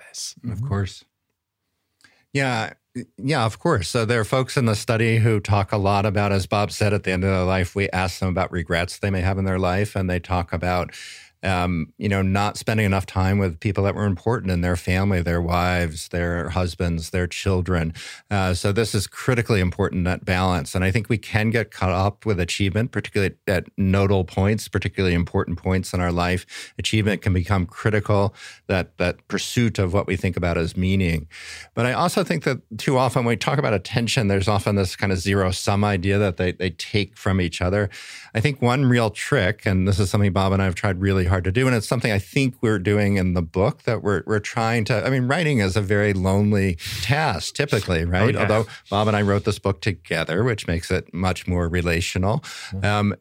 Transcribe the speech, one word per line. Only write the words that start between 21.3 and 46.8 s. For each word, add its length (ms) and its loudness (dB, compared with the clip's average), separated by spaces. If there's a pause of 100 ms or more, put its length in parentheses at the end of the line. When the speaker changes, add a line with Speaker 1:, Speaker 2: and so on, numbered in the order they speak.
Speaker 2:
get 180 0
caught 220 -2
up 340 0
with 140 0
achievement, 520 0
particularly 440 -2 (120)
at, 60 2 (120)
at 0 - (120)
nodal 460 4
points, 440 0
particularly 460 0
important 460 -2
points 340 -2
in 60 0
our 120 0
life. 680 -4
Achievement 420 0
can 120 0
become 340 2
critical, 640 0 (320)
that, 320 -2
that 300 -2
pursuit 500 -2
of 160 0
what 140 2
we 80 0
think 200 -2
about 220 0
as 180 -2
meaning. 520 0 (480)
But 100 0
I 80 2
also 300 0
think 220 -2
that 140 0 (200)
too 180 2
often 260 2
when 100 2
we 40 -2
talk 220 0
about 160 0
attention, 540 0
there's 180 2
often 300 2
this 180 0
kind 160 0
of 80 0
zero-sum 640 0
idea 340 2
that 200 0
they, 160 0
they 180 -4
take 460 -4
from 220 0
each 220 -2
other. 300 0 (420)
I 80 -2
think 220 -4
one 240 2
real 240 2
trick, 560 -2
and 200 2
this 120 0
is 100 0
something 240 2
Bob 180 2
and 100 2
I 40 0
have 100 0
tried 240 -2
really 260 0
hard 180 2
to 80 -2
do, 160 2
and 80 2
it's 120 -2
something 260 0
I 60 2
think 420 0
we're 180 2
doing 380 2
in 160 2
the 80 2
book 420 -2
that 200 -2
we're, 220 0
we're 140 0
trying 460 0
to, 200 0
I 40 0
mean, 180 0
writing 320 2
is 160 2
a 60 2
very 320 2
lonely 640 2 (240)